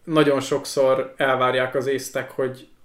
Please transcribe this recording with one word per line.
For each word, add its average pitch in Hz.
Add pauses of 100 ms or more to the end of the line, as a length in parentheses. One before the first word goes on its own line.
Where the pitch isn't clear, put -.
nagyon 147
sokszor 135
elvárják 127
az 131
észtek, 131
hogy 127 (180)